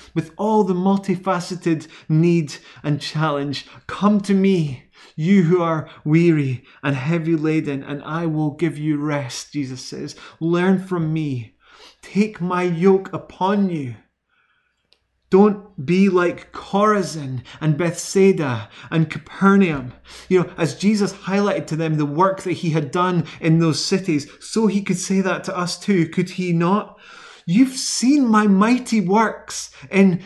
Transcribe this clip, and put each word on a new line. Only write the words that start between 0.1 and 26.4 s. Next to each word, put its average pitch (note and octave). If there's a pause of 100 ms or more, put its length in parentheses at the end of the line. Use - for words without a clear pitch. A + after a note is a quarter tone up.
with D#3
all G#3+
the F#3
multifaceted F3+ (200)
need E3 (300)
and D3
challenge? C#3+ (220)
"Come G3+
to G3+
me, F3+ (320)
you F3+
who F3
are D#3 (140)
weary D3+ (200)
and C#3
heavy D#3+
laden, D3+
and C#3
I E3
will D#3
give D3
you D3+
rest," C#3+
Jesus C3
says. C#3+ (240)
"Learn F3
from F3+
me. C#3 (480)
Take G#3+
my F3+
yoke F#3
upon G3
you." C3 (1400)
Don't G3
be F#3+
like F3
Chorazin D#3+ (180)
and D#3
Bethsaida D3+ (220)
and D#3+
Capernaum. F3+ (360)
You F3+
know, -
as D#3
Jesus G3+
highlighted F#3+
to D#3+
them D#3
the D3+
work F#3
that F#3
he E3+
had D3+
done F3+ (160)
in E3
those E3
cities, F3+ (100)
so A3
he G3
could F#3
say F#3+
that F#3
to F#3
us F3+
too, E3+
could F3+
he F3+